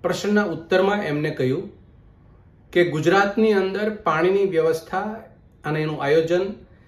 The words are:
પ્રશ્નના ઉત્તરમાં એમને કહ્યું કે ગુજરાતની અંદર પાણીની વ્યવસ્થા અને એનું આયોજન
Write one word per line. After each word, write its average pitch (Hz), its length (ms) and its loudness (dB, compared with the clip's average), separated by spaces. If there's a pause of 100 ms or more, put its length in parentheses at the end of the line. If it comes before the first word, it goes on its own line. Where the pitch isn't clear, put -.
પ્રશ્નના 202 420 0
ઉત્તરમાં 185 580 0
એમને 151 280 -2
કહ્યું 131 340 -2 (1080)
કે 175 120 4
ગુજરાતની 196 680 2
અંદર 196 380 0
પાણીની 180 640 0
વ્યવસ્થા 160 540 -2 (560)
અને 156 180 -2
એનું 151 240 -6
આયોજન 165 400 2 (420)